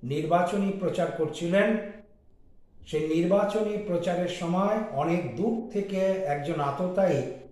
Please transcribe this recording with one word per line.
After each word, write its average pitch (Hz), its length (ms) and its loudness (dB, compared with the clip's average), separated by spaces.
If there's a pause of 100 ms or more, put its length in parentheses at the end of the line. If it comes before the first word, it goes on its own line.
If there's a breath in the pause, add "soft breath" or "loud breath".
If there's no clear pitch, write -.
নির্বাচনী 175 760 2
প্রচার 170 280 0 (100)
করছিলেন। 175 500 2 (1160)
সেই 156 220 -2
নির্বাচনী 202 680 2 (120)
প্রচারের 175 540 0
সময় 185 360 2 (160)
অনেক 151 440 0
দূর 226 180 0 (160)
থেকে 190 300 -2 (340)
একজন 151 260 -4
আততায়ী 165 640 2 (300)